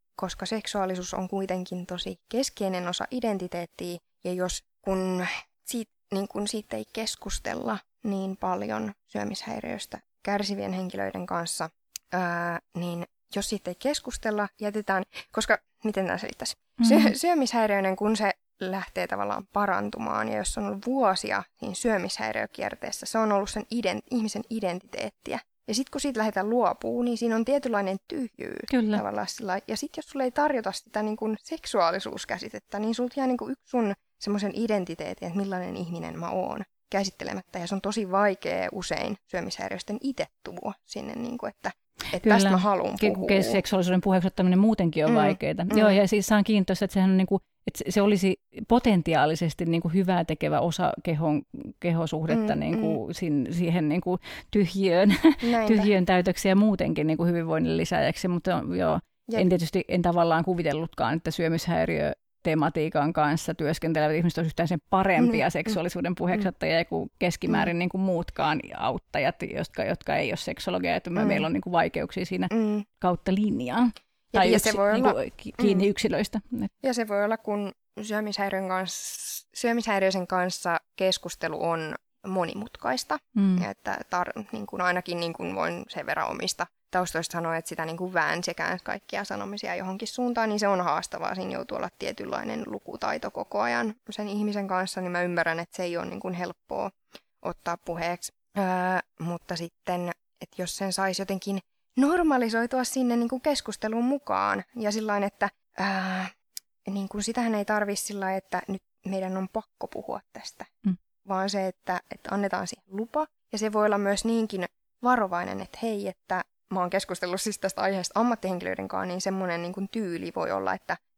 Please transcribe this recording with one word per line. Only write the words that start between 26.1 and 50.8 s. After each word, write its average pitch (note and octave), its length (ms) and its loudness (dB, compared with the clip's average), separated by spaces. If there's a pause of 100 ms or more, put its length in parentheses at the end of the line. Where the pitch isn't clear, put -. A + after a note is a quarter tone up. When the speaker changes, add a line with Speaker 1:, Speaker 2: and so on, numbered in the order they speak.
Speaker 1:
lähdetään G#3 320 0
luopuu, A#3+ 520 2
niin A#3+ 160 0
siinä A3+ 180 0
on A3+ 80 2
tietynlainen A3 520 0 (120)
tyhjyys - 480 -6 (140)
Speaker 2:
Kyllä. A3 260 2
Speaker 1:
tavallaan G#3 320 -2
sillä G#3 220 -8
lailla. F#3+ 180 -4
Ja A3 80 -4
sit C#4+ 200 -8
jos D#4 100 -10
sulle C4+ 180 -4
ei B3+ 60 0
tarjota C4 420 2
sitä - 300 -2
niin G#3+ 140 2
kun A3 200 0 (560)
seksuaalisuuskäsitettä, - 840 -6
niin A3 160 2
sulta B3 220 -2
jää C4+ 100 2
niin B3+ 100 4
kun A#3 140 -6
yksi - 200 -8
sun A3 240 2 (240)
semmoisen G3+ 360 0
identiteetin, F3+ 720 -2
että E3+ 120 -4
millainen F#3 360 -4
ihminen E3 420 -6
mä E3+ 120 -6
oon, - 300 -4 (300)
käsittelemättä. G3 680 -4
Ja E3+ 80 -6
se G3 80 -4
on F#3+ 60 -2
tosi G3+ 300 -4
vaikea F#3+ 640 0
usein F#3 440 -4 (100)
syömishäiriöisten F3+ 720 -6
ite - 260 -4 (180)
tuo F3 280 -10 (120)
sinne, - 300 -10
niin A#3+ 240 -8
kun, - 100 -8
että, - 220 -8 (340)
että - 160 -4
Speaker 2:
Kyllä. G#3+ 160 6
Speaker 1:
tästä G3 140 6
mä F#3 60 6
haluun F#3 380 2
Speaker 2:
Ke-, G3+ 200 2
Speaker 1:
puhua. F#3+ 140 -2
Speaker 2:
ke-, G3 140 6
seksuaalisuuden F#3 580 2
puheeksi F#3+ 260 4
ottaminen F3+ 320 4
muutenkin F#3+ 460 4
on A#3 60 6
Speaker 1:
Mm, A#3 60 6
Speaker 2:
vaikeeta. F#3+ 480 2
Speaker 1:
mm. G#3+ 140 2
Speaker 2:
Joo, G#3+ 120 10
ja G3 180 6
siis G3+ 180 2
saan G#3 180 6
kiinni G#3 200 4
tuossa, F#3+ 200 0
että F#3+ 100 -4
sehän F#3+ 160 6
on F#3+ 60 6
niinku, F#3 240 4 (260)
että - 120 -6
se, - 120 -6
se G3+ 120 4
olisi G3 380 4 (280)
potentiaalisesti F3 960 4
niinku E3 240 0
hyvää F3+ 360 2
tekevä D3+ 360 0
osa E3+ 320 0 (100)